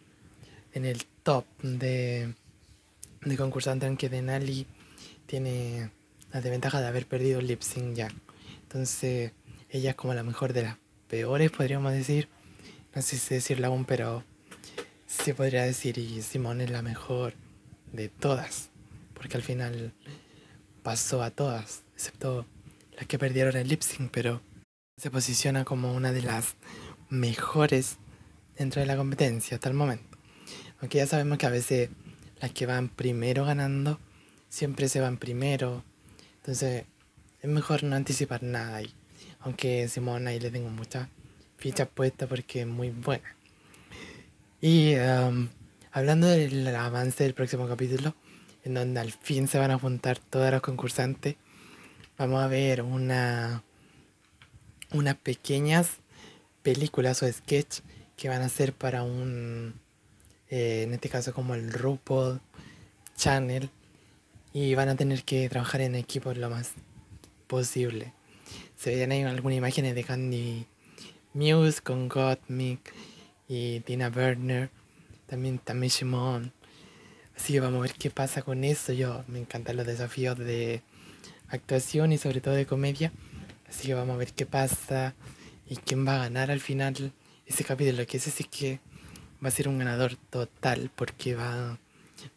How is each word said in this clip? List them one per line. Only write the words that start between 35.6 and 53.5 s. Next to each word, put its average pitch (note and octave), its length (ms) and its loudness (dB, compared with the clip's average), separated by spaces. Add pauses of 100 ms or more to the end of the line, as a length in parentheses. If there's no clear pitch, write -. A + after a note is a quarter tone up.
entonces C3 500 -2 (540)
es D3 100 -4
mejor D3+ 340 2
no C#3 120 2
anticipar C3+ 460 0
nada A#2 340 -4
ahí. G#2+ 160 -8 (480)
Aunque B2 480 0
Simón B2 380 -4
ahí A#2+ 140 -4
le A#2+ 100 -4
tengo A#2+ 200 -4
muchas A#2+ 380 -8 (500)
fichas C3 340 0
puestas C3 360 0
porque B2 340 -4
es A#2 40 -2
muy A#2+ 240 -2
buena. C3 460 -4 (1200)
Y, D#3 340 8
um, B2 540 4 (420)
hablando D#3 380 6
del C#3 400 4
avance B2 560 0
del C3 100 2
próximo B2 320 -2
capítulo, C3 480 0 (480)
en B2+ 120 -4
donde B2 260 0
al A2+ 100 -4
fin C3+ 380 0
se C#3+ 100 4
van C3+ 140 4
a C3 60 4
juntar B2+ 420 0
todas C3 320 2
las C3 80 4
concursantes, C3 720 -2 (840)
vamos C3 240 2
a C3+ 60 4
ver C3 360 2
una, B2 800 0 (1300)